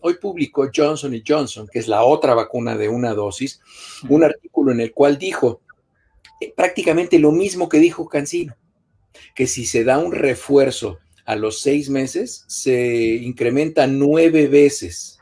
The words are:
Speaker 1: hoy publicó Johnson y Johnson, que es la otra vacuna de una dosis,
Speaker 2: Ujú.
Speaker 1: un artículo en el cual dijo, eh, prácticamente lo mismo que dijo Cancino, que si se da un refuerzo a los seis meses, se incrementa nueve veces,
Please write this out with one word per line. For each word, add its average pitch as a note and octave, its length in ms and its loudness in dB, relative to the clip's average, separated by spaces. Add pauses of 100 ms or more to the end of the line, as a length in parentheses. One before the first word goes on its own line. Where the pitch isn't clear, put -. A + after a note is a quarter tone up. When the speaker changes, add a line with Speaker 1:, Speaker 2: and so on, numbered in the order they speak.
Speaker 1:
hoy E3+ 200 0
publicó D#3 540 -4
Johnson D3 400 -2
y A2+ 120 -10
Johnson, C3 460 -2
que A#2+ 60 -6
es A2+ 100 -8
la G#2+ 140 2
otra C#3 320 4
vacuna A#2 420 -2
de G#2+ 120 -2
una A#2+ 260 -2
dosis, G#2 460 -6 (440)
Speaker 2:
Ujú. C3 120 2
Speaker 1:
un D#3+ 80 6
artículo D3 480 0
en A#2+ 80 -2
el A2+ 120 -4
cual C#3+ 260 4
dijo, D3 440 -2 (800)
eh, - 140 -12
prácticamente F3 640 2
lo D3+ 140 6
mismo F3+ 380 -2
que D#3+ 80 4
dijo D#3+ 280 4
Cancino, D3+ 480 -4 (800)
que C3 120 -2
si B2 180 -6
se A#2 200 -2
da C3 140 2
un E3+ 140 -2
refuerzo B2+ 880 0 (260)
a A2 120 -6
los G#2+ 240 -4
seis C#3+ 280 -2
meses, C#3 600 -6
se A#2+ 640 -2
incrementa B2+ 720 -2
nueve D3 640 4
veces, C#3 720 2